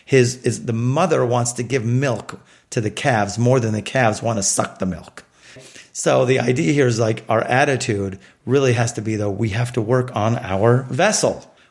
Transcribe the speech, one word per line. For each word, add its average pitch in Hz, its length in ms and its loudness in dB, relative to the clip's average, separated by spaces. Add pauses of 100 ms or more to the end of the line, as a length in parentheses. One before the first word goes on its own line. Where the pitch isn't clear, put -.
His, 123 400 2
is, - 220 -4
the 113 80 -2
mother 131 520 0
wants 120 280 0
to 123 100 -6
give 123 220 -4
milk 123 560 -2 (320)
to 120 80 -2
the 104 100 -2
calves 107 480 0
more 123 200 4
than 110 140 -2
the 104 80 -4
calves 117 400 0
want 117 160 -2
to 98 60 -4
suck - 360 -2
the 95 60 -4
milk. 80 380 -8 (680)
So 131 340 0
the 127 140 2
idea 147 340 0
here 139 140 4
is, 113 120 0
like, 113 300 0
our 113 140 2
attitude 123 760 0 (260)
really 131 280 4
has 117 200 0
to 113 80 -8
be, 110 140 -4
though, 104 160 -2
we 107 180 -2
have 120 240 -4
to 120 80 -2
work 123 340 0
on 113 220 0
our 110 460 2
vessel. 139 680 0 (200)